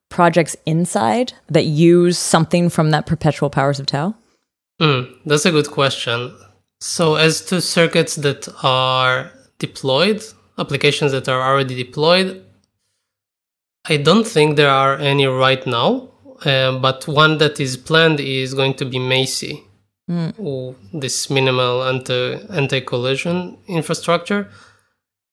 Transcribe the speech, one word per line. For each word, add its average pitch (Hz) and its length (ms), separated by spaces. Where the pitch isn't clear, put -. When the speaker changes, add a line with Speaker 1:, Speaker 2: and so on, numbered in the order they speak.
Speaker 1:
projects 170 440
inside 202 680
that 151 160
use 170 540
something 175 500
from 156 220
that 151 160
perpetual 151 420
powers 139 320
of 139 60
tau? 160 280
Speaker 2:
Hmm, 143 240
that's 151 220
a 185 40
good 147 200
question. 127 640
So 156 340
as 160 320
to 180 160
circuits 165 540
that 143 300
are 131 680
deployed, 156 640
applications 147 540
that 131 160
are 127 120
already 131 340
deployed, 165 720
I 160 80
don't 175 300
think 151 300
there 147 140
are 135 280
any 139 280
right 131 400
now, 147 440
uh, 131 340
but 131 300
one 156 300
that 147 200
is 127 200
planned 160 420
is 135 320
going 135 220
to 143 100
be 127 140
Macy, 131 640
Speaker 1:
Mm. 170 280
Speaker 2:
or 131 360
this 131 380
minimal 127 540
anti, 127 560
anti-collision 135 1080
infrastructure, 170 800